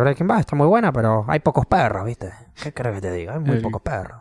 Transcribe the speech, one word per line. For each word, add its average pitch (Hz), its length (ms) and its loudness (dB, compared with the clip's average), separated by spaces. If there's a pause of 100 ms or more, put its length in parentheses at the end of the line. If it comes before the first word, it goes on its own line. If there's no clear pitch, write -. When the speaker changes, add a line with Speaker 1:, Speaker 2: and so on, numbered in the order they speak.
Speaker 1:
Breaking 139 260 2
Bad 214 140 4
está - 160 -2
muy 143 100 4
buena, 202 260 4
pero 110 360 2
hay 156 120 2
pocos 143 240 2
perros, 104 400 2
¿viste? 107 260 -8 (320)
¿Qué 147 120 -8
crees 120 220 -4
que 95 40 -8
te 92 120 -4
diga? 87 220 -6
Hay 160 60 -6
muy 135 160 2
Speaker 2:
El, 113 60 -2
Speaker 1:
pocos 113 180 -4
perros. 104 400 -6